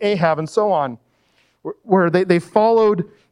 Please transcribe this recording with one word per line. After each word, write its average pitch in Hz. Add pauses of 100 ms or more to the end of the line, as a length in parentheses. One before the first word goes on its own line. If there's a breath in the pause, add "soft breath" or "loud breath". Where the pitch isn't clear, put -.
Ahab 175
and 156
so 208
on, 135 (640)
wh-, -
where 185
they, 180
they 180
followed 214 (280 soft breath)